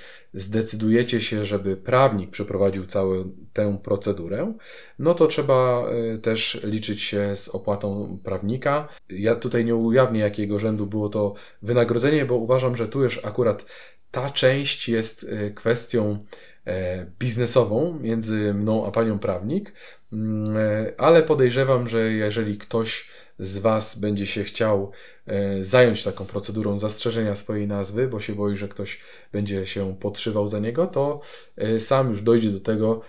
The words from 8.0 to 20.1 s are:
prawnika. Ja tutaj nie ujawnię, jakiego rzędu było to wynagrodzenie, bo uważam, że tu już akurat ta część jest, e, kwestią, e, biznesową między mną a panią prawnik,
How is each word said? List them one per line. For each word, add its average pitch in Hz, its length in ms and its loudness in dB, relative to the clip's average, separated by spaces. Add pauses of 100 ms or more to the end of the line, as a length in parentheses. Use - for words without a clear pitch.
prawnika. 131 640 -2 (220)
Ja 104 260 2
tutaj 120 300 0
nie 117 100 2
ujawnię, 113 440 4
jakiego 104 400 0
rzędu 107 280 -2
było 104 220 -2
to 104 240 0 (280)
wynagrodzenie, 120 640 2
bo 123 100 0
uważam, 123 400 2
że 113 120 -2
tu 139 160 0
już 117 220 -2
akurat 110 400 0 (460)
ta 131 180 -4
część 135 600 2
jest, 113 400 -2
e, 104 220 -4
kwestią, 110 680 0 (480)
e, 92 380 -4 (140)
biznesową 123 800 2
między 110 540 0
mną 107 320 0
a 101 60 -4
panią 110 280 0
prawnik, 104 540 -4 (400)